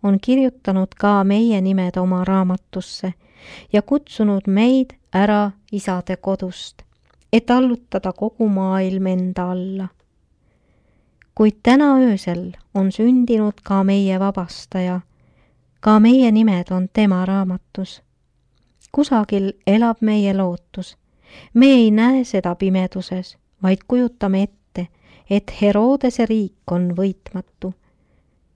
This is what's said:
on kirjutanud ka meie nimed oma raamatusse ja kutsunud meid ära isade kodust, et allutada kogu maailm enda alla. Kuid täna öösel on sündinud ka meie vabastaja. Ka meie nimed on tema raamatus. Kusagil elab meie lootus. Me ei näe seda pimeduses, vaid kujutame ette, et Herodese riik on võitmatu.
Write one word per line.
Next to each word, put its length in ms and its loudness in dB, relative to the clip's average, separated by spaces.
on 180 2
kirjutanud 720 -2
ka 300 0
meie 360 2
nimed 360 -2
oma 280 -2
raamatusse 920 -4
ja 100 2
kutsunud 640 -2
meid 480 0
ära 380 0
isade 440 -6
kodust, 640 -8
et 180 0
allutada 640 0
kogu 360 -2
maailm 580 0
enda 440 -2
alla. 380 -6
Kuid 260 2
täna 380 4
öösel 540 -2
on 180 0
sündinud 720 0
ka 220 -2
meie 360 0
vabastaja. 800 -6
Ka 200 4
meie 320 6
nimed 400 2
on 160 -2
tema 380 0
raamatus. 720 -6
Kusagil 600 0
elab 340 2
meie 340 0
lootus. 600 -8
Me 120 6
ei 240 6
näe 340 2
seda 300 -4
pimeduses, 800 -4
vaid 260 0
kujutame 540 0
ette, 440 -8
et 300 -2
Herodese 680 0
riik 460 -4
on 240 -2
võitmatu. 800 -8